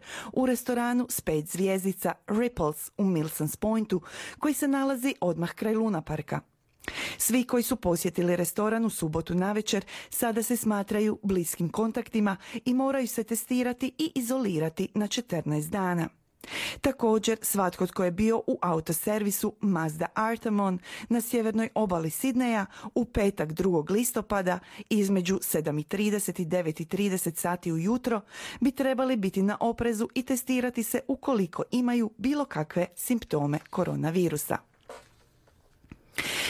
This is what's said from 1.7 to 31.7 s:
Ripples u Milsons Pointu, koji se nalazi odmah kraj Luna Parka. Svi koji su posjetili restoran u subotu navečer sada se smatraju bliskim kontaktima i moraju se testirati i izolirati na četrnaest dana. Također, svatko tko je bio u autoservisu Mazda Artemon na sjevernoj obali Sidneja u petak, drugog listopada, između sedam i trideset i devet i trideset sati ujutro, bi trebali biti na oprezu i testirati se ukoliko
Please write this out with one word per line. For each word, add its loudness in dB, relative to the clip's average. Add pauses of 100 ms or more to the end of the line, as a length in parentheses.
Ripples 0
u 2
Milsons 0
Pointu, 0 (380)
koji 2
se 0
nalazi 2
odmah 0
kraj 0
Luna 0
Parka. -6 (760)
Svi 2
koji 2
su -2
posjetili 2
restoran 0
u 2
subotu -2
navečer 0 (240)
sada 0
se 0
smatraju 0
bliskim 0
kontaktima 0 (280)
i 2
moraju 2
se -2
testirati -2
i 0
izolirati 0
na 2
četrnaest -2
dana. 0 (720)
Također, 2
svatko 2
tko -2
je 2
bio 4 (100)
u 0
autoservisu 0
Mazda 0
Artemon 0 (300)
na 2
sjevernoj 0
obali 2
Sidneja 0 (300)
u 2
petak, 0
drugog 2
listopada, 0 (300)
između 4
sedam 0
i -4
trideset 0
i -2
devet 0
i -6
trideset 0
sati -2
ujutro, 0 (380)
bi 4
trebali 2
biti 0
na 2
oprezu 0
i 0
testirati 0
se 0
ukoliko 0